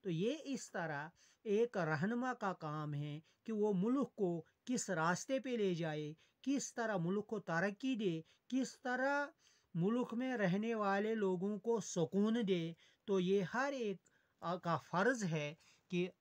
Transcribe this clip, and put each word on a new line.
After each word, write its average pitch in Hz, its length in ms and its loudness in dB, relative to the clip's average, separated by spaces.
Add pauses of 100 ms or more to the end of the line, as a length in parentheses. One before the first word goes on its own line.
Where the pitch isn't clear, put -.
तो 202 60 -4
ये 180 240 2
इस 277 380 -8
तरह 156 400 -6 (340)
एक 226 320 2
रहनुमा 196 560 0
का 202 200 -2
काम 151 400 -4
है 147 300 -6 (220)
कि 226 60 -4
वो 208 220 2
मुल्क 226 440 2
को 175 280 0 (220)
किस 247 220 -2
रास्ते 175 500 0
पे 254 180 -4
ले 196 180 2
जाए, 151 400 -4 (280)
किस 269 320 -2
तरह 220 220 0
मुल्क 185 280 0
को 214 140 -4
तरक्की 220 560 0
दे, 175 280 0 (260)
किस 254 260 0
तरह 277 580 -2 (420)
मुल्क 226 380 0
में 254 240 -2
रहने 208 380 2
वाले 208 400 0
लोगों 196 440 0
को 226 200 0
सुकून 202 640 2
दे। 170 320 0 (320)
तो 196 120 2
ये 190 220 4
हर 254 320 -2
एक, 214 280 -4 (420)
आ, 175 120 -2
का 170 220 0
फ़र्ज़ 208 480 2
है 151 320 -2 (320)
कि 180 200 0 (120)